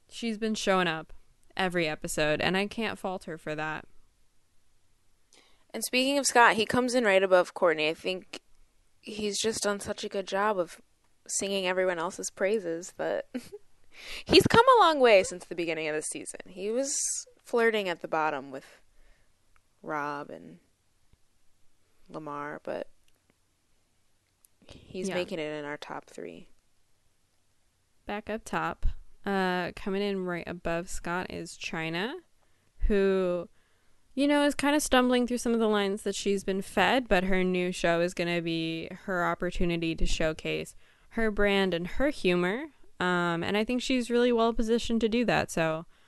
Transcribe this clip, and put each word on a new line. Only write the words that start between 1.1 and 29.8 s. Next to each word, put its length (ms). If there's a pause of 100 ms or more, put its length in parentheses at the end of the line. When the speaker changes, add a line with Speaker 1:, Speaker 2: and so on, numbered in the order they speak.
Speaker 1:
every 300
episode, 520
and 160
I 120
can't 320
fault 260
her 120
for 180
that. 280 (1900)
Speaker 2:
And 100
speaking 340
of 100
Scott, 280
he 100
comes 280
in 100
right 200
above 320
Kourtney. 340
I 40
think 460 (600)
he's 400
just 220
done 180
such 240
a 40
good 180
job 300
of 220 (480)
singing 400
everyone 320
else's 300
praises 680
that 280 (500)
<laughs> 480
he's 240
come 180 (120)
a 40
long 200
way 220
since 200
the 120
beginning 340
of 60
the 80
season. 440
He 240
was 260 (460)
flirting 440
at 140
the 80
bottom 420
with 140 (1160)
Rob 480
and 280 (1500)
Lamar, 540
but 240 (1800)
he's 420
Speaker 1:
Yeah. 60
Speaker 2:
making 240
it 180
in 80
our 120
top 320
three. 380 (1600)
Speaker 1:
Back 240
up 160
top, 400 (400)
uh, 500
coming 260